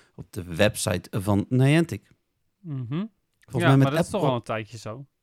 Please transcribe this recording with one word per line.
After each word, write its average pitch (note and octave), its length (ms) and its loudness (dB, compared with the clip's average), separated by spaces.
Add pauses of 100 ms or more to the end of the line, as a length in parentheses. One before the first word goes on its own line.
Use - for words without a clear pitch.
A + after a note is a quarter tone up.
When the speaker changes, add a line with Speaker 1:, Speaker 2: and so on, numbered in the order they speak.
(160)
Speaker 1:
op - 140 -16
de F#2 140 -10
website F2+ 800 -2
van G2+ 280 2
Niantic. C3+ 600 2 (480)
Speaker 2:
Mhm. C#3+ 460 -6 (340)
Speaker 1:
Volgens - 240 -4
Speaker 2:
Ja, E3+ 40 2
Speaker 1:
mij C3+ 100 6
met C3+ 100 6
Speaker 2:
maar C#3 80 0
dat E3 100 2
is - 40 -12
toch - 120 -6
Speaker 1:
Apple D3 80 2
Speaker 2:
al B2+ 60 0
een A#2 80 -6
tijdje A2 340 -8
zo. A2+ 280 -14 (180)